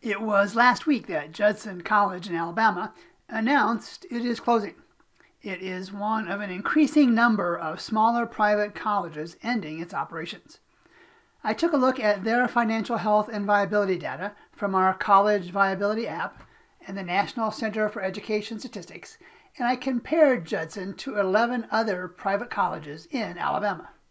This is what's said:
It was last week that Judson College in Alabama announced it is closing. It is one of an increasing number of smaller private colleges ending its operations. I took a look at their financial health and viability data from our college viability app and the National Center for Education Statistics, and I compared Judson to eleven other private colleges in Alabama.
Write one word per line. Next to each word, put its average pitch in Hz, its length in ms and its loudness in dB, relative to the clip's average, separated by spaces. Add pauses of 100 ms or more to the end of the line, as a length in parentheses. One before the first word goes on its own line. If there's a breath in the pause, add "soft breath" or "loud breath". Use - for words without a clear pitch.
(100)
It 202 120 -4
was 202 340 2
last 240 320 4
week 254 180 2
that 151 240 -4
Judson 208 520 0
College 202 460 2
in 175 60 -6
Alabama 175 580 0 (360 loud breath)
announced 226 840 0
it 240 140 -4
is 240 160 -2
closing. 226 340 2 (680 soft breath)
It 185 220 -8
is 185 300 -6
one 208 340 -2
of 196 140 -4
an 202 100 -8
increasing 254 640 4
number 214 420 2
of 165 240 -6
smaller 233 460 2
private 208 480 0
colleges 170 680 -4
ending 180 380 -4
its 170 160 -10
operations. - 640 -8 (840 soft breath)
I 220 100 2
took 339 180 0
a 311 40 4
look 262 240 4
at 208 240 2
their 240 240 2
financial 226 480 0
health 214 360 2
and 208 140 -4
viability 202 520 2
data 156 340 -8 (180 soft breath)
from 196 240 -4
our 190 200 4
college 196 560 4
viability 196 580 0
app 165 340 -8 (460 soft breath)
and 196 100 -8
the 190 60 -8
National 202 480 -2
Center 214 360 -2
for 208 140 -8
Education 214 560 -4
Statistics, - 580 -14 (420 loud breath)
and 240 100 -2
I 254 80 0
compared 254 680 2
Judson 185 500 -6
to 208 260 -6
eleven 220 500 0
other 202 380 -2
private 202 420 -4
colleges 170 600 -6
in 233 260 -6
Alabama. 156 520 -4 (200)